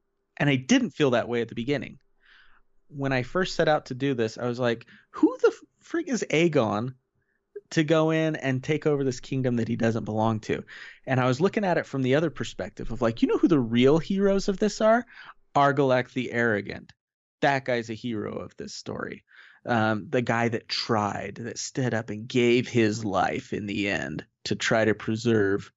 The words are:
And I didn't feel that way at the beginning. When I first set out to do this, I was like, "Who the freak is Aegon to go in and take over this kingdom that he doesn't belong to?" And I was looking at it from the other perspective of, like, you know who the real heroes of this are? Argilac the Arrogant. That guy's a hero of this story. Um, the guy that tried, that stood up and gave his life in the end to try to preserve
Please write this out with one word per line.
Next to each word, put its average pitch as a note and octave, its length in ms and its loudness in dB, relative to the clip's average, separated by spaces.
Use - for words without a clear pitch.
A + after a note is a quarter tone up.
And D3 120 0
I C#3 80 4
didn't G#3 340 2
feel C#3+ 200 2
that A2 180 2
way A#2+ 140 -2
at A#2 60 -6
the A#2+ 60 -14
beginning. C3 440 -6
When C#3 240 -4
I B2+ 100 0
first F3+ 340 -4
set D#3+ 120 2
out D3+ 180 2
to C3+ 80 -8
do C3+ 200 -2
this, A2+ 240 -2
I B2 80 -4
was A#2+ 120 -4
like, A#2+ 280 -2
"Who A#4+ 280 2
the - 120 4
freak - 280 -6
is A3+ 220 -2
Aegon B2+ 640 2
to E3 140 2
go D#3+ 260 4
in D#3+ 260 0
and C3 260 -4
take D3+ 240 -2
over C#3+ 180 2
this B2+ 160 -2
kingdom C3 360 -2
that A2+ 120 -2
he A#2 80 -2
doesn't A2+ 280 0
belong A2 360 0
to?" - 240 -4
And C3 140 0
I B2+ 60 2
was B2+ 140 0
looking G3 240 0
at E3+ 140 2
it - 80 -4
from C3+ 160 -4
the B2+ 140 2
other D#3 140 2
perspective - 600 -8
of, A#2 120 -6
like, A#2 200 2
you C4+ 60 4
know G#4+ 100 2
who C4+ 100 2
the D#3+ 100 4
real B2 400 4
heroes G3 500 0
of G3 100 -2
this G#3 220 -2
are? A3+ 260 4
Argilac C3+ 560 4
the B2 200 -4
Arrogant. A#2 600 -2
That C#3 240 2
guy's A#2+ 260 -2
a A2+ 40 -6
hero G#2+ 420 -6
of F#2 200 -12
this - 180 -12
story. - 500 -10
Um, A2 440 0
the B2+ 120 0
guy A#2 260 0
that A2+ 200 -6
tried, G#2 680 -2
that A#2 220 -12
stood B2 360 -4
up A2 160 -4
and G#2+ 180 -10
gave A#2+ 400 4
his A2+ 360 2
life F2 480 -2
in G#2 140 -6
the G2 220 -2
end D2+ 380 -6
to G2+ 120 -2
try A2+ 280 2
to G#2+ 100 2
preserve A2 840 0